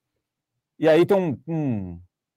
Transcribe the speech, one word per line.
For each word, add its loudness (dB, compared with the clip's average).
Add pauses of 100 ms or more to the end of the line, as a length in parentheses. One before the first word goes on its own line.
(800)
e 0
aí 4
tem 2
um, -2
um, -6 (360)